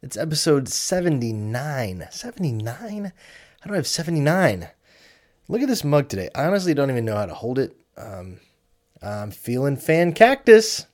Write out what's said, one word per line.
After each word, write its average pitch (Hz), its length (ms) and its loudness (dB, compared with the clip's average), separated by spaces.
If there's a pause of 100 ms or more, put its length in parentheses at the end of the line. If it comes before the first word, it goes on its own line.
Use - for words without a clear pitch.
It's 135 120 -12
episode 147 540 2
seventy-nine. 120 1400 -2
Seventy-nine? 190 1000 -6 (500)
How - 60 -16
do 208 60 -6
I - 40 0
have 147 100 -2
seventy-nine? 156 800 0 (800)
Look 233 160 0
at 285 40 0
this 233 160 0
mug 147 260 2
today. 95 260 -4
I 139 100 0
honestly 180 300 2
don't 139 160 2
even 120 140 0
know 110 100 0
how 104 100 0
to 85 80 -10
hold 123 240 -4
it. 135 180 -2 (220)
Um, 95 420 -14 (640)
I'm 104 300 -8
feeling 127 460 -2
fan 165 360 2
cactus. 226 800 6